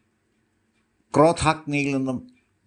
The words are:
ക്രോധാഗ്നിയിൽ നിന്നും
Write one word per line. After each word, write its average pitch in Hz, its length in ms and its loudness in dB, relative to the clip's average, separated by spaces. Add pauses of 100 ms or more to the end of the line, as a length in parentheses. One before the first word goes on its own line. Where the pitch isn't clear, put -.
(1160)
ക്രോധാഗ്നിയിൽ 147 840 0
നിന്നും 131 320 -6 (380)